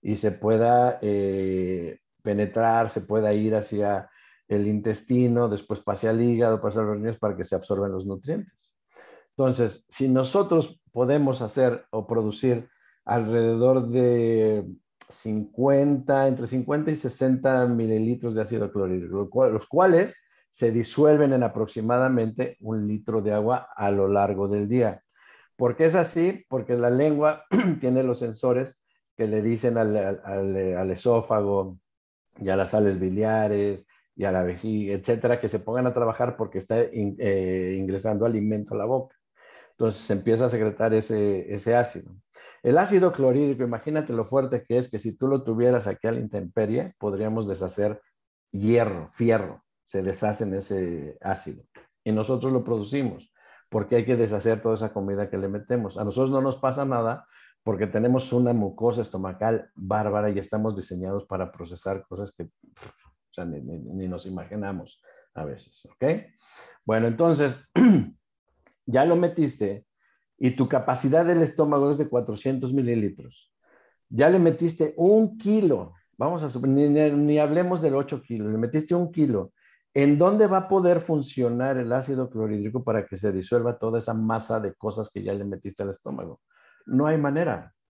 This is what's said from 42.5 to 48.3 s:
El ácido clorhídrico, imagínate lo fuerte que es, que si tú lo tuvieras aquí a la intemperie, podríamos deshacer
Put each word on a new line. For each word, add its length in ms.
El 140
ácido 340
clorhídrico, 500
imagínate 500
lo 120
fuerte 400
que 120
es, 120
que 100
si 180
tú 120
lo 160
tuvieras 420
aquí 220
a 40
la 60
intemperie, 800
podríamos 480
deshacer 540